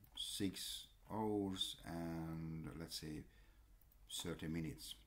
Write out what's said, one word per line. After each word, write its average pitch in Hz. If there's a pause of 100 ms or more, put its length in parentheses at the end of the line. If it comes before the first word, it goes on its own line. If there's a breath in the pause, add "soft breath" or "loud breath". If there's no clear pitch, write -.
(160)
six - (220)
hours 101 (100)
and, 80 (100)
let's 82
say, 78 (880 soft breath)
thirty 82
minutes, 82 (120)